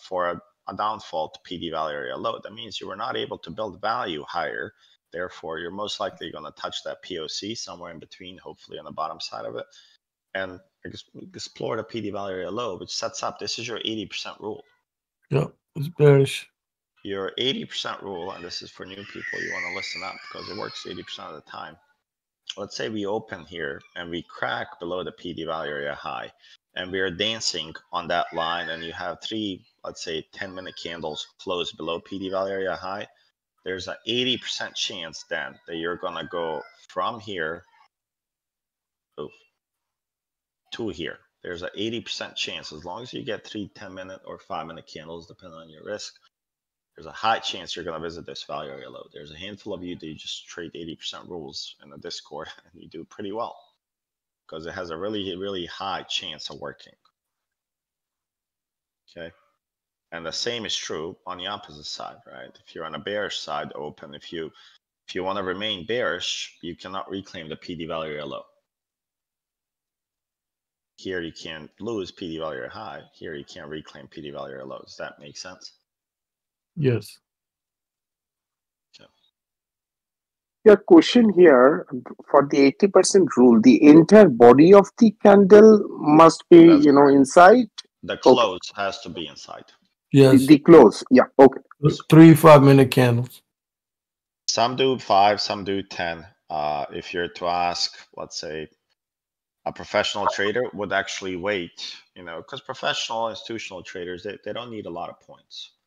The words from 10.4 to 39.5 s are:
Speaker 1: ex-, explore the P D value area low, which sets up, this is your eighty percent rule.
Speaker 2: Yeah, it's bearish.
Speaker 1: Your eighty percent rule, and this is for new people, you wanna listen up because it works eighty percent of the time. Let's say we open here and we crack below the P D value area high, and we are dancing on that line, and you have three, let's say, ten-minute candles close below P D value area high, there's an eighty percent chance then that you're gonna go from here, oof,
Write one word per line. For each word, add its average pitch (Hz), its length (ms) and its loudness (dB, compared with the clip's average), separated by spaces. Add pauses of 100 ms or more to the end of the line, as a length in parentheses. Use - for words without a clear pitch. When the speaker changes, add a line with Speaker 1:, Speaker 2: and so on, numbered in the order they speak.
Speaker 1:
ex-, - 200 -18 (280)
explore - 440 -12
the 107 60 -10
P - 180 -12
D 104 80 -10
value 98 260 -10
area 92 160 -10
low, 107 260 -10
which - 160 -16
sets - 300 -10
up, 110 160 -10
this 101 200 -10
is 117 80 -12
your 110 180 -12
eighty 110 200 -8
percent - 360 -14
rule. 104 200 -12 (680)
Speaker 2:
Yeah, 143 180 -4 (280)
it's 156 140 -10
bearish. 139 580 0 (560)
Speaker 1:
Your 98 340 -10
eighty 127 280 -6
percent - 360 -12
rule, 92 300 -12
and 87 120 -16
this - 180 -14
is 92 100 -20
for 95 140 -20
new 95 100 -18
people, 98 460 -14
you 95 120 -10
wanna 95 220 -12
listen 95 280 -12
up 95 120 -14 (120)
because 90 220 -16
it 92 80 -14
works 107 300 -14
eighty 90 160 -16
percent 95 260 -18
of 80 60 -18
the - 140 -20
time. 82 280 -18 (800)
Let's 98 180 -14
say 131 140 -10
we 107 160 -10
open 101 400 -10
here 78 360 -12 (140)
and 87 140 -14
we 85 140 -10
crack - 560 -12
below 87 240 -10
the 82 100 -14
P 85 200 -14
D 80 120 -12
value 80 260 -10
area 71 240 -10
high, 62 360 -14 (440)
and 90 160 -12
we 95 80 -6
are 95 100 -4
dancing 87 640 -8 (180)
on 87 180 -8
that 85 240 -4
line, 82 360 -6
and 82 140 -12
you 82 100 -12
have 87 300 -12
three, 104 420 -10 (180)
let's 87 200 -14
say, 80 300 -10
ten-minute 92 480 -16
candles 80 460 -12 (120)
close 87 320 -8
below 82 280 -10
P 98 200 -14
D 95 100 -10
value 95 240 -6
area 95 220 -6
high, 95 320 -12 (560)
there's 90 240 -12
an 87 80 -12 (100)
eighty 123 320 -4
percent - 380 -12
chance 85 540 -12
then 71 280 -12 (100)
that 85 100 -12
you're 85 200 -8
gonna 82 340 -12
go 82 300 -8 (280)
from 107 300 -8
here, 87 440 -10 (1600)
oof, - 120 -14 (1400)